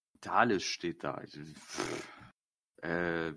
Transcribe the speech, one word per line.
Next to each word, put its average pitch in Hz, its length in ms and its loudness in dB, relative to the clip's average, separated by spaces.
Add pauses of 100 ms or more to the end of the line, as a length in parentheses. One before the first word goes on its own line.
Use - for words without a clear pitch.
(140)
Italisch 98 560 4
steht - 320 -4
da. 71 120 0
Also, - 280 -10
pff, - 680 -6 (720)
äh, 85 540 0